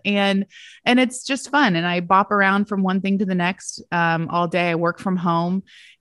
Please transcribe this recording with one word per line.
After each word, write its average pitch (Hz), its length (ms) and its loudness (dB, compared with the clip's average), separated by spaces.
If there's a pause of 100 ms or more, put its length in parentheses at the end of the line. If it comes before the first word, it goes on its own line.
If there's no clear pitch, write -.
And, 196 440 0 (360)
and 247 160 4
it's 254 240 0
just - 260 -6
fun. 247 280 2
And 170 100 -2
I 175 140 -2
bop 190 300 2
around 202 340 2
from 196 180 -2
one 185 160 0
thing 196 200 0
to 208 60 -2
the 185 100 -2
next, 180 460 -4 (120)
um, 165 360 0
all 175 200 0
day. 175 220 0
I 165 40 -2
work 170 240 -2
from 185 160 -2
home. 175 480 0 (380)